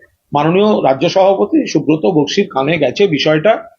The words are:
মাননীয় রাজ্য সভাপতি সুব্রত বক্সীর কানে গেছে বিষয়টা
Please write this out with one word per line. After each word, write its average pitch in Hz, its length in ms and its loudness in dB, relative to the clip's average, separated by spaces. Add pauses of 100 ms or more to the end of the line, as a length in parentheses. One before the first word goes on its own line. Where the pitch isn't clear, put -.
(320)
মাননীয় 185 500 2
রাজ্য 139 260 0
সভাপতি 196 580 2
সুব্রত 151 400 -2
বক্সীর 180 440 0
কানে 160 280 -2
গেছে 147 280 0
বিষয়টা 160 600 0 (100)